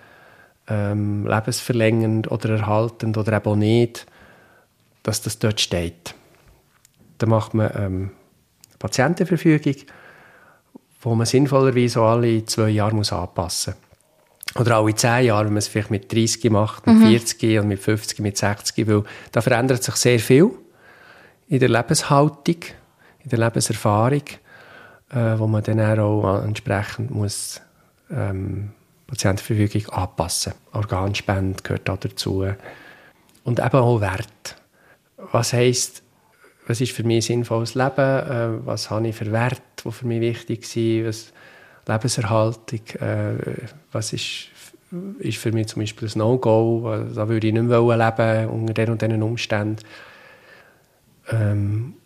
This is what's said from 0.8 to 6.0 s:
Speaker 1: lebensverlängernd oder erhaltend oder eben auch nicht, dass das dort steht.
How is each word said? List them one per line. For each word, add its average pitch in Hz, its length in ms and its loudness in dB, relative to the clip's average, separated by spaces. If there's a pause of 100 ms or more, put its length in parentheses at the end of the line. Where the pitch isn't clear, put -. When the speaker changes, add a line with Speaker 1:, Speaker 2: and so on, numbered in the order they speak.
Speaker 1:
lebensverlängernd 110 1040 0
oder 110 200 -2
erhaltend 110 680 0
oder 107 180 0
eben 104 140 0
auch 104 60 2
nicht, 113 500 2 (960)
dass - 200 -2
das - 180 -8
dort 107 200 0
steht. - 540 -4 (1040)